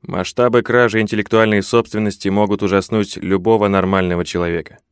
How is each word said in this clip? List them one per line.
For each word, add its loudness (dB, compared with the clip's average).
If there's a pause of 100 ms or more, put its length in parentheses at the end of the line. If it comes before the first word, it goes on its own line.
Масштабы 0
кражи 2
интеллектуальной 0
собственности -2
могут 0
ужаснуть -2
любого 0
нормального 0
человека. -4 (140)